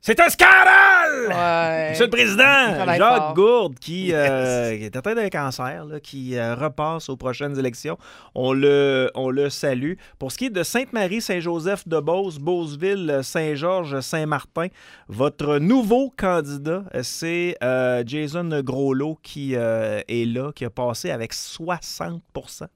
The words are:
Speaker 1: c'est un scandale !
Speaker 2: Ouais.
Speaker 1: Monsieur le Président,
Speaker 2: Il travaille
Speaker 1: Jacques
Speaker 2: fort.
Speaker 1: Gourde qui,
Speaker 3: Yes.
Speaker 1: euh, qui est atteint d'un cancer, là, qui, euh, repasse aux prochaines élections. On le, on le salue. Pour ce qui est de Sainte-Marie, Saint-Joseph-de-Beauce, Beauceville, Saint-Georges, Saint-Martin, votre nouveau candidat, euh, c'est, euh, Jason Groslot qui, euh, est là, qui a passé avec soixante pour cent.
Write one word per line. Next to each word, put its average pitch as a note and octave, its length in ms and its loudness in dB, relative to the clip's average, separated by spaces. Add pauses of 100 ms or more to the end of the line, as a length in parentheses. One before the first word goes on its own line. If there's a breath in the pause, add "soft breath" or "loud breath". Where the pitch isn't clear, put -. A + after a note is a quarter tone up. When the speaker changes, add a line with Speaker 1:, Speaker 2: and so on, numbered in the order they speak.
Speaker 1:
c'est - 180 0
un E4+ 100 6
scandale ! F#4 960 6
Speaker 2:
Ouais. E3 640 0
Speaker 1:
Monsieur D#3+ 160 2
le A3 40 0
Président, A#3+ 580 4
Speaker 2:
Il G3 80 0
travaille F3 220 0
Speaker 1:
Jacques A3 180 6
Speaker 2:
fort. D#3 180 -2
Speaker 1:
Gourde G3+ 440 4
qui, F3+ 280 -6
Speaker 3:
Yes. F3 100 0
Speaker 1:
euh, B2+ 640 2
qui G#2+ 60 -8
est G#2+ 120 -10
atteint G3+ 180 -4
d'un A3 140 -2
cancer, C#3+ 560 -6
là, D3+ 160 -12
qui, B2+ 380 -8
euh, A#2 160 -2
repasse D3+ 560 -6
aux C3 80 -8
prochaines C3+ 400 -6
élections. C3 400 -6 (360 loud breath)
On C3 200 0
le, C#3 600 4
on C3 140 -4
le C#3 220 0
salue. C#3 440 -2 (240 soft breath)
Pour C3+ 140 -8
ce - 60 -14
qui B3 80 -4
est C4 40 -4
de F#3 120 -4
Sainte-Marie, A3+ 580 -2
Saint-Joseph-de-Beauce, E3+ 1160 -2
Beauceville, E3 840 -2
Saint-Georges, D#3 800 -2
Saint-Martin, D#3 680 -4 (400 loud breath)
votre C#3+ 500 0
nouveau A#3+ 580 2
candidat, D#3+ 680 -2 (100)
euh, B2+ 80 -2
c'est, E3+ 600 -4
euh, B2+ 440 0
Jason D3+ 420 -6 (140)
Groslot C3+ 600 -2
qui, C#3 320 -6
euh, A2+ 540 0
est A#2 180 0
là, B2+ 260 -4
qui - 120 -10
a A#2 60 -6
passé B2 400 -4
avec A#2 240 -6
soixante E3+ 880 -10 (100)
pour - 160 -12
cent. - 280 -16